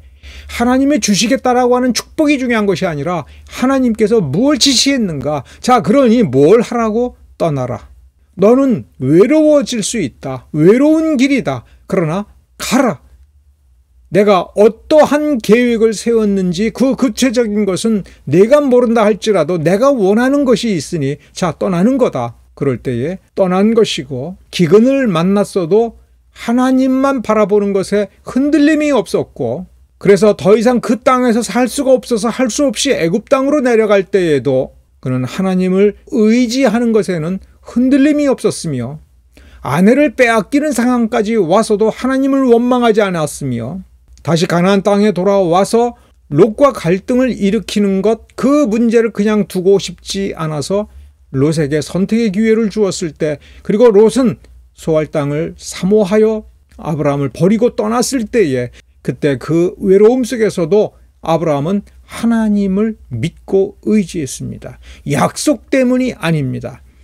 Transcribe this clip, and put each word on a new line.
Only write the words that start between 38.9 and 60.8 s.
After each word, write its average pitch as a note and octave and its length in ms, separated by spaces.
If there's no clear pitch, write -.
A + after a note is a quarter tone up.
아내를 A3 540
빼앗기는 B3+ 560
상황까지 A#3 640
와서도 G#3 520
하나님을 C4+ 560
원망하지 A#3+ 560
않았으며 D3+ 800
다시 E3 240
가나안 F3+ 360
땅에 G3+ 300
돌아와서 G3 840
롯과 A3 440
갈등을 A3+ 600
일으키는 G3 720
것, A3 180
그 C#4+ 300
문제를 A3+ 460
그냥 G#3 360
두고 F#3+ 300
싶지 - 580
않아서 D#3+ 520
롯에게 D3 480
선택의 G3+ 500
기회를 A3 400
주었을 F#3 400
때, D3+ 280
그리고 G#3+ 280
롯은 G#3+ 460
소알 D#3 340
땅을 D#3 480
사모하여 G#3+ 880
아브라함을 C#3+ 540
버리고 A3 440
떠났을 A#3 520
때에 C3 440
그때 C#3 360
그 E3 400
외로움 G#3+ 440
속에서도 G3+ 720